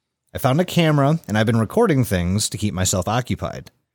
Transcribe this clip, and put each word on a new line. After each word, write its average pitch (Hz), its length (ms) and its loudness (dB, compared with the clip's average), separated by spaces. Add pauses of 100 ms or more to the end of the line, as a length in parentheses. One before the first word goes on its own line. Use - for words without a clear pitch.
(340)
I - 60 -8
found 139 200 0
a 185 60 2
camera, 156 600 2
and 104 120 -2
I've 110 80 2
been 113 120 2
recording 139 460 2
things 92 460 -2
to - 80 -10
keep 107 160 -4
myself 92 340 -2
occupied. 104 640 -6 (240)